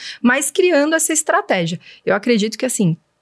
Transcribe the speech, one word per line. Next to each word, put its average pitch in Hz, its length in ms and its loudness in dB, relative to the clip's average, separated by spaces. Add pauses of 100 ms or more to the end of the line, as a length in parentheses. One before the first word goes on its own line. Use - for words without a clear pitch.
(220)
mas 262 300 2
criando 320 440 2
essa 320 180 0
estratégia. 233 680 -2 (260)
Eu 185 100 2
acredito 220 420 0
que, - 80 -4
assim, 185 320 0 (240)